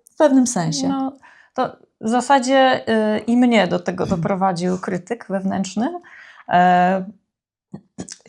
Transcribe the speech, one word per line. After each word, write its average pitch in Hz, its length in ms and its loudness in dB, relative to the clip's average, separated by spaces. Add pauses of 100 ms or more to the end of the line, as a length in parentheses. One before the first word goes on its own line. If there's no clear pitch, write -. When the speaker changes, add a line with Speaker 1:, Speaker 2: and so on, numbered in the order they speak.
(140)
Speaker 1:
w - 20 -14
pewnym 269 300 4
sensie. 165 420 -4
Speaker 2:
No, 269 240 -4 (420)
to - 220 -4 (240)
w 214 80 -6
zasadzie, 254 760 2 (320)
y, - 20 -4
i 233 180 -2
mnie 233 320 4
do 180 120 -2
tego 180 280 -4
Speaker 1:
<clears throat> 190 80 -2
Speaker 2:
doprowadził 185 640 -2
krytyk 175 500 -8
wewnętrzny. 196 720 -4 (480)
E, 180 560 4 (1200)